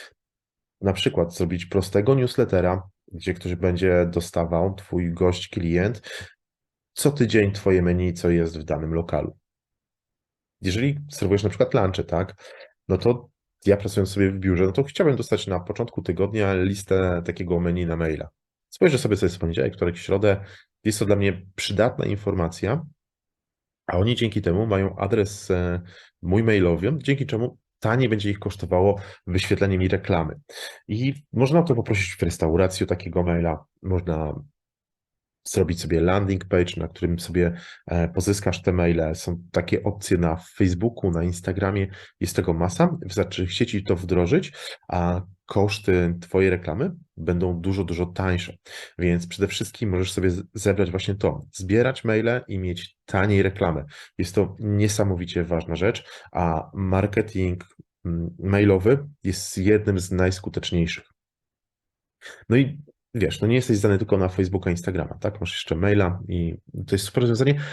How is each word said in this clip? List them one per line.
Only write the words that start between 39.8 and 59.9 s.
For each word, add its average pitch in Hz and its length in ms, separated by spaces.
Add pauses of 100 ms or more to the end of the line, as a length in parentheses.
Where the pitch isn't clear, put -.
opcje 98 360
na 82 180
Facebooku, 95 760
na 82 140
Instagramie, 95 640 (320)
jest - 160
tego 87 180
masa. 87 480
Wystarczy 95 440
chcieć - 280
i 95 100
to 95 120
wdrożyć, 90 560 (360)
a 87 340 (240)
koszty 92 760
twojej 92 300
reklamy 90 420 (240)
będą 87 440
dużo, 98 240
dużo 85 220
tańsze. 90 460 (460)
Więc 87 280
przede 98 220
wszystkim - 420
możesz 92 220
sobie 92 180
z-, 90 120 (120)
zebrać 98 360
właśnie 95 240
to, 98 260 (120)
zbierać 113 520
maile 113 440
i 101 100
mieć 90 460
taniej 98 380
reklamę. 90 420 (340)
Jest 92 160
to 98 240
niesamowicie 101 840
ważna 82 320
rzecz, 101 280 (280)
a 82 420
marketing, 95 920 (380)
mm, 85 340
mailowy 101 680 (180)
jest - 340
jednym 101 400